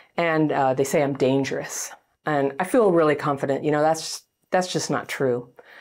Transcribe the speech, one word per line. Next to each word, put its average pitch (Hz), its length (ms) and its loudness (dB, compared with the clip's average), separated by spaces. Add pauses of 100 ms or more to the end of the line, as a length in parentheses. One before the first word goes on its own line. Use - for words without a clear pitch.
(160)
And, 160 360 2
uh, 135 240 2
they 135 80 2
say 156 180 0
I'm 139 120 0
dangerous. 135 800 -2 (340)
And 139 340 0
I 185 40 -2
feel 214 280 4
really 156 240 4
confident, 139 480 -2
you 147 80 0
know, 147 100 2
that's, 160 420 -2 (280)
that's 185 200 0
just - 180 -4
not 139 180 -4
true. 123 420 -2 (320)